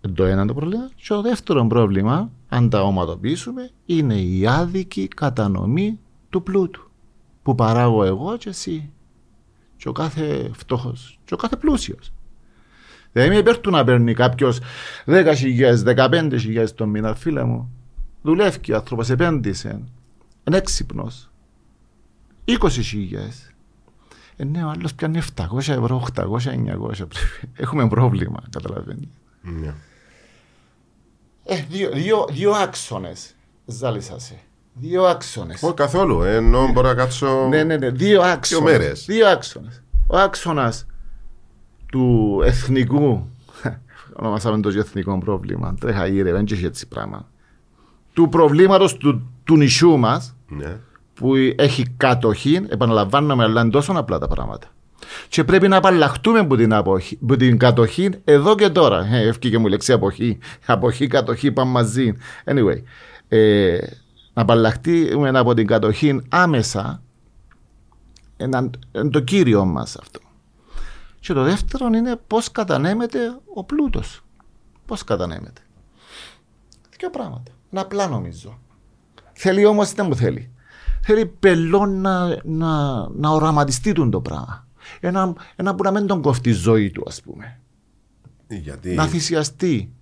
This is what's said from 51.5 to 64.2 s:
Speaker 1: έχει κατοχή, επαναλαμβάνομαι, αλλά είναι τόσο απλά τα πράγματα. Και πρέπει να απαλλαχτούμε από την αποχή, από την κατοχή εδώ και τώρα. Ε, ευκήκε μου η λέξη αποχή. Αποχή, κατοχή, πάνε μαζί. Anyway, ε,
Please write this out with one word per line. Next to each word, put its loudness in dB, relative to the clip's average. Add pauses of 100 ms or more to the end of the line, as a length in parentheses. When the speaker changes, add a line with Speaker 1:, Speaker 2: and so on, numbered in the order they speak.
Speaker 1:
έχει 2 (100)
κατοχή, 2
επαναλαμβάνομαι, 2
αλλά 2
είναι 2
τόσο 0
απλά -2
τα -4
πράγματα. -6 (640)
Και 0
πρέπει 4
να 6
απαλλαχτούμε 4
από 2
την 4
αποχή, 0
από 2
την 4
κατοχή 4 (140)
εδώ 6
και 4
τώρα. 4
Ε, 2
ευκήκε 0
μου 2
η 2
λέξη 0
αποχή. 0 (280)
Αποχή, 0
κατοχή, 0
πάνε 0
μαζί. 0 (320)
Anyway, 0 (460)
ε, 4 (540)